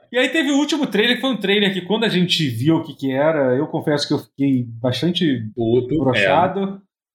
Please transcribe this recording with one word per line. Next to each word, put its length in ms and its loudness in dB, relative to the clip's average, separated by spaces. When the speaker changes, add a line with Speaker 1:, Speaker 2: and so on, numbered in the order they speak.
Speaker 1:
E 80 -4
aí 120 2
teve 220 0
o 60 4
último 300 0
trailer, 280 2
que 60 -8
foi 100 0
um 60 -2
trailer 360 0
que 80 -4
quando 240 -2
a 40 2
gente 380 0
viu 300 2
o 60 -2
que 120 -16
que 160 -4
era, 460 2
eu 100 -2
confesso 400 -2
que 60 -2
eu 60 0
fiquei 460 -2
bastante 880 -2
Speaker 2:
Puto, 400 0
é. 40 2
Speaker 1:
broxado. 840 0